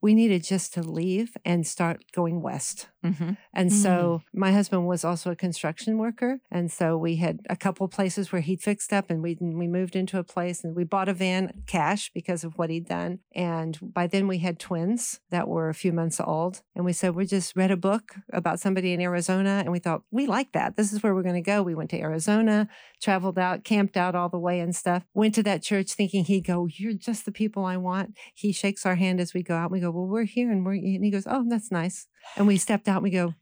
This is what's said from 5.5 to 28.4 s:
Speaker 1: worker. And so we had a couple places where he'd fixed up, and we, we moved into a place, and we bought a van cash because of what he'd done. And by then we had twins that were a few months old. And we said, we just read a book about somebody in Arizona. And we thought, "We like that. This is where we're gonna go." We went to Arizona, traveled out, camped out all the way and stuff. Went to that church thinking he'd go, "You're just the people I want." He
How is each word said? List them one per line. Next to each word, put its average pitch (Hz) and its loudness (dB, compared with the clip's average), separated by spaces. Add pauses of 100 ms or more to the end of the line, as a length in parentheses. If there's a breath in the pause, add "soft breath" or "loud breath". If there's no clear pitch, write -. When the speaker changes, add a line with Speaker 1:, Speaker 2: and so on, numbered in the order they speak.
Speaker 1:
worker. 240 -2 (120)
And 175 -2
so 165 0
we 165 0
had 165 0 (100)
a 180 -2
couple 190 -2
places 190 -2
where 180 0
he'd 170 -2
fixed - -2
up, 196 0
and 160 -2
we, 170 -4
we 170 -2
moved 180 -2
into 190 -2
a 175 -4
place, 175 -4
and 165 -6
we 175 0
bought 190 0
a 196 0
van 185 -2
cash 180 0
because 175 -6
of 165 -10
what 165 -2
he'd 170 -6
done. 175 -4 (160)
And 165 -4
by 180 -2
then 196 0
we 185 -2
had 170 -2
twins 190 -2 (100)
that 175 -2
were 160 -2
a 160 -4
few 180 0
months 165 -2
old. 165 -2 (140)
And 180 -2
we 180 2
said, 180 0
we 190 0
just 190 -2
read 185 4
a 190 2
book 196 0 (180)
about 175 0
somebody 185 2
in 175 0
Arizona. 190 2
And 170 0
we 175 0
thought, 165 -2 (100)
"We 262 2
like 247 0
that. - 0
This 208 2
is 208 -4
where 208 4
we're 190 0
gonna 180 0
go." 202 2
We 175 -2
went 160 -6
to - -4
Arizona, 208 2 (340 loud breath)
traveled 185 2
out, 185 0
camped 202 2
out 180 0
all 175 0
the 175 -4
way 180 0
and 175 -2
stuff. 180 0 (100)
Went 214 4
to 220 4
that 202 0
church 196 0
thinking 196 2
he'd 190 2
go, 175 0
"You're 214 -4
just 214 -4
the 208 -6
people 208 -2
I 185 -2
want." 185 -2 (180 loud breath)
He - -2